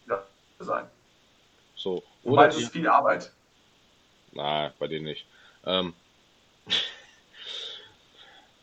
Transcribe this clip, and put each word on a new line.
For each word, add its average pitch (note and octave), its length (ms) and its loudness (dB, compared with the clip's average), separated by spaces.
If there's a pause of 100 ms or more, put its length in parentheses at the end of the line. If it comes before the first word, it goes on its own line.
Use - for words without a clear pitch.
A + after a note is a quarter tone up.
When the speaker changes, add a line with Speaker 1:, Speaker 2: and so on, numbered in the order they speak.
Speaker 1:
ja, - 120 -4 (380)
sein. - 300 -6 (840)
Speaker 2:
So, F2+ 280 -6 (180)
Speaker 1:
Wobei, C#3+ 220 6
Speaker 2:
oder D3+ 60 10
Speaker 1:
es - 80 -2
Speaker 2:
die A#2+ 60 -2
Speaker 1:
ist A#2 80 -6
viel E3 160 -2
Arbeit. - 460 2 (1000)
Speaker 2:
Na, D2 460 -2
bei D2 100 -4
denen D#2 180 -6
nicht. D2+ 200 -10 (400)
Ähm, F#2 280 0 (760)
<laughs> - 60 -2 (1900)